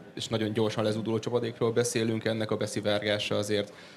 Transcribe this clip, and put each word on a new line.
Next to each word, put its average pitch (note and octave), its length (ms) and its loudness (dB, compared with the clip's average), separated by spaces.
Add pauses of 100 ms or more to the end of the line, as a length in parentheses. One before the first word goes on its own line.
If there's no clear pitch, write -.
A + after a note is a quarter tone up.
(160)
és - 120 -6
nagyon A2 260 0
gyorsan A2 300 2
lezúduló G#2+ 360 0
csapadékról A#2 520 0
beszélünk. A2+ 540 2
Ennek A2 260 0
a G#2 60 2
beszivárgása G#2 800 0
azért G#2 380 0 (240)